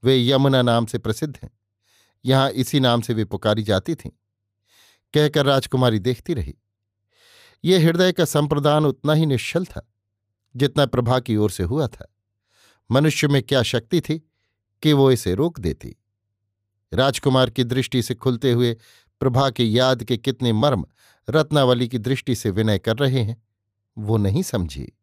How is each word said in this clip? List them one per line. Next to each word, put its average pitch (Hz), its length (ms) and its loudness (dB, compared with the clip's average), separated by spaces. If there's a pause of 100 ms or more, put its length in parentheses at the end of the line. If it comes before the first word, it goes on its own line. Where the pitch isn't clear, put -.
वे 123 260 2
यमुना 135 320 2
नाम 117 240 2
से 113 120 -8
प्रसिद्ध 120 460 -6
हैं। - 160 -20 (640)
यहां 135 260 2
इसी 127 280 -2
नाम 120 220 2
से 117 120 -4
वे 107 120 0
पुकारी 107 380 0
जाती 104 320 -2
थीं।" - 160 -16 (1000)
कहकर 147 320 2
राजकुमारी 131 540 2
देखती 123 340 -4
रही। 80 220 -8 (1080)
ये 180 140 4
हृदय 170 340 4
का 175 140 0
संप्रदान 151 600 0
उतना 147 280 0
ही 160 120 2
निश्चल 151 400 -2
था - 280 -16 (600)
जितना 139 300 0
प्रभा 123 340 0
की 117 160 -4
ओर 104 160 0
से - 120 -6
हुआ 127 240 -2
था। - 260 -14 (760)
मनुष्य 151 360 2
में 139 160 2
क्या 131 200 0
शक्ति 127 380 -2
थी - 280 -6 (520)
कि 151 120 2
वो 135 180 6
इसे 107 220 0
रोक 156 260 -4
देती? 73 360 -8 (960)
राजकुमार 131 560 0
की 123 140 -4
दृष्टि 123 380 -2
से 117 140 -6
खुलते 127 360 -2
हुए 117 260 0 (420)
प्रभा 131 300 0
की 117 300 0
याद 127 240 2
के 117 140 -2
कितने 120 360 -2
मर्म 113 320 0 (440)
रत्नावली 135 580 2
की 120 100 -8
दृष्टि 123 380 -4
से - 140 -4
विनय 104 300 0
कर 113 180 -2
रहे 131 240 -2
हैं, 107 220 -8 (540)
वो 110 200 -2
नहीं 104 260 0
समझी। 80 600 -8